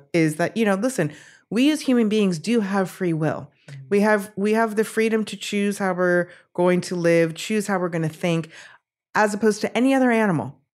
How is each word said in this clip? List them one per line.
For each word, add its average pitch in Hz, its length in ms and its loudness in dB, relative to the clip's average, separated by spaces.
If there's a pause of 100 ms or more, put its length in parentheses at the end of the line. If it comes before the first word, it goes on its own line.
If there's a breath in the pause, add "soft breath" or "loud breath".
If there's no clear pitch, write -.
(120)
is 156 240 2
that, - 220 -2
you 226 80 0
know, 196 80 2
listen, 190 360 -2 (380 loud breath)
we 185 220 2
as 294 100 -2
human 240 300 0
beings 196 280 0
do 220 220 -2
have 190 300 -2
free 175 240 -4
will. 151 360 -4 (380 loud breath)
We 202 120 2
have, 208 360 2
we 208 160 0
have 220 240 0
the 220 80 2
freedom 220 400 0
to 202 100 -10
choose 202 440 -4
how 190 160 -2
we're 175 340 2 (240 soft breath)
going 180 300 2
to - 120 -8
live, 170 400 2
choose 208 320 -4
how 196 120 -2
we're 180 100 -2
gonna 165 220 -4
think, 165 400 -4 (640 loud breath)
as 208 180 2
opposed 208 300 0
to - 120 -6
any 262 200 2
other 262 160 4
animal. 180 500 0 (140)